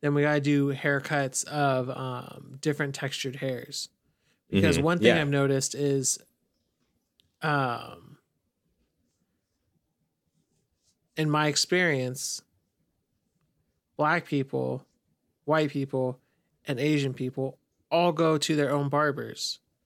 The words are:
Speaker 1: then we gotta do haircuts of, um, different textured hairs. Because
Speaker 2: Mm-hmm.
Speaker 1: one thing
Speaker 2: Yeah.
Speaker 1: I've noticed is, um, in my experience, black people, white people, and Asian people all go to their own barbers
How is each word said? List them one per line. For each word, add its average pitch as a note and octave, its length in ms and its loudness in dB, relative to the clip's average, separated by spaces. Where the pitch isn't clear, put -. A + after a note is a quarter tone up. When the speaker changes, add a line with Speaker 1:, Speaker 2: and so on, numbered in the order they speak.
Speaker 1:
then C#3+ 120 2
we C#3+ 80 4
gotta D3 180 4
do C#3+ 320 2
haircuts C#3+ 720 -2
of, C3+ 440 0
um, C3 680 -10
different C#3+ 340 -2
textured C3+ 420 -6
hairs. C3+ 520 -8
Because F#2+ 300 4
Speaker 2:
Mm-hmm. - 60 0
Speaker 1:
one E3+ 160 2
thing A2 80 8
Speaker 2:
Yeah. D#3 120 6
Speaker 1:
I've D3 80 0
noticed C#3 460 2
is, C#3 440 0
um, C#3 760 -4
in D#3 120 0
my D3+ 200 4
experience, C#3+ 920 0
black D3+ 300 2
people, C3 600 -2
white D#3 260 2
people, C3+ 500 -4
and C#3 120 -4
Asian C#3 360 0
people C3 440 -6
all E3+ 220 4
go D#3+ 240 2
to D#3 200 0
their C#3+ 160 2
own C#3+ 160 0
barbers C#3 720 -2